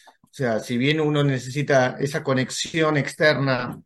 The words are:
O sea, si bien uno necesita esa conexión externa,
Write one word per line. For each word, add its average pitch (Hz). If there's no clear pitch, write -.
O -
sea, 117
si 120
bien 147
uno 147
necesita 131
esa 147
conexión 151
externa, 135